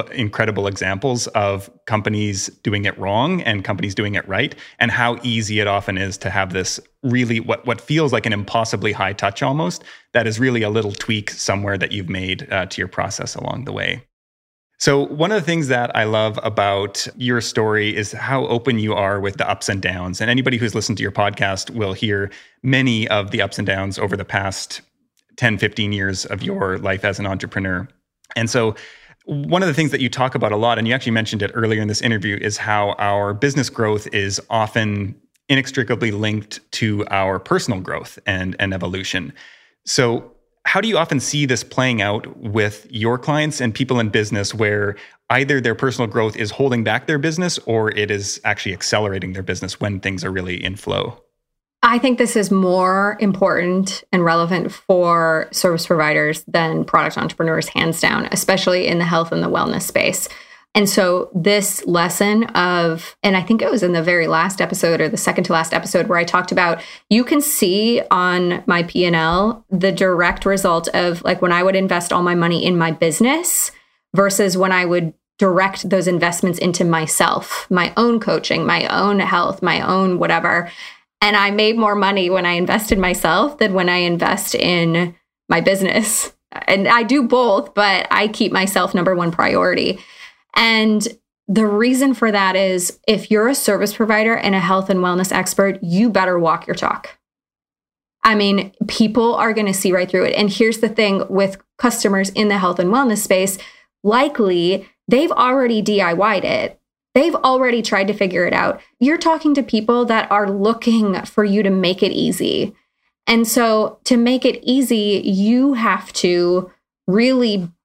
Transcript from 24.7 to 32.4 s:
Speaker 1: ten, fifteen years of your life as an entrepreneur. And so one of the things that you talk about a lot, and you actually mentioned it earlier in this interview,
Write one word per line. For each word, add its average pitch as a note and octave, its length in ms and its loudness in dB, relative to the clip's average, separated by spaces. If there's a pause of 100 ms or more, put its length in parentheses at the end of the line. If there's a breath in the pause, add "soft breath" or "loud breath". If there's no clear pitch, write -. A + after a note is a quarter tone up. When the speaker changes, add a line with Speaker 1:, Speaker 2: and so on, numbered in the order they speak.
Speaker 1:
ten, A2 240 0
fifteen G#2 320 -2
years G2 360 -4
of G2+ 180 -8
your G2 340 -4
life F#2+ 260 -4
as G2 140 -4
an G2+ 80 -6
entrepreneur. F#2+ 600 -6 (480)
And A2+ 120 -2
so A2+ 280 0 (480 loud breath)
one D#3 400 0
of - 20 2
the D#3+ 80 0
things D3+ 160 2
that C#3 100 -2
you B2 80 0
talk B2+ 280 -2
about A#2+ 160 0
a G#2 40 0
lot, A2+ 220 2
and A2 80 0
you A#2 80 0
actually B2+ 160 -4
mentioned A2+ 320 -2
it G2+ 120 -4
earlier A2 280 0
in G#2 60 -2
this G#2 120 -4
interview, A2 400 -2